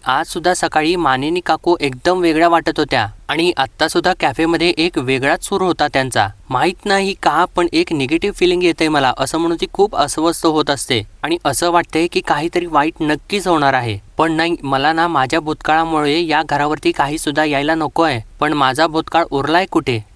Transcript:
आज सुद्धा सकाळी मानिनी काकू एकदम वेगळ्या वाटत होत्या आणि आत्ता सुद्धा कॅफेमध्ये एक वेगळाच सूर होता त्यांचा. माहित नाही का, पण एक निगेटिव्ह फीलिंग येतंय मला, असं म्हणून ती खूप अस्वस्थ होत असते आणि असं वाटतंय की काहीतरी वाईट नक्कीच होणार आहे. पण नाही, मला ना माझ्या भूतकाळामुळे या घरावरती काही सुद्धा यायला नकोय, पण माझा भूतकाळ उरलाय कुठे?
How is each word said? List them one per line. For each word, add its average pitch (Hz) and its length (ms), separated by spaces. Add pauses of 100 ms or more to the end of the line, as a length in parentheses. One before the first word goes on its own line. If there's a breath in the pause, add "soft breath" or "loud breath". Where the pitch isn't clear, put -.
आज 139 220
सुद्धा 180 260
सकाळी 160 420
मानिनी 151 440
काकू 170 420
एकदम 147 380
वेगळ्या 165 300
वाटत 160 300
होत्या 135 280 (200)
आणि 165 300
आत्ता 151 300
सुद्धा 175 320
कॅफेमध्ये 165 580
एक 170 200
वेगळाच 135 480
सूर 170 160
होता 170 260
त्यांचा. 131 400 (220)
माहित 139 360
नाही 196 280
का, 156 320 (100)
पण 175 180
एक 170 200
निगेटिव्ह 160 440
फीलिंग 180 260
येतंय 165 260
मला, 139 280
असं 135 200
म्हणून 165 240
ती 190 120
खूप 202 220
अस्वस्थ 156 500
होत 151 240
असते 131 320 (220)
आणि 160 220
असं 165 260
वाटतंय 170 360
की 185 140
काहीतरी 170 440
वाईट 156 360
नक्कीच 160 460
होणार 151 260
आहे. 120 240 (200)
पण 160 140
नाही, 165 320
मला 139 300
ना 165 140
माझ्या 156 320
भूतकाळामुळे 156 840
या 156 280
घरावरती 147 420
काही 151 260
सुद्धा 156 260
यायला 147 320
नकोय, 156 440 (200)
पण 151 140
माझा 143 340
भूतकाळ 160 440
उरलाय 147 400
कुठे? - 280 (160)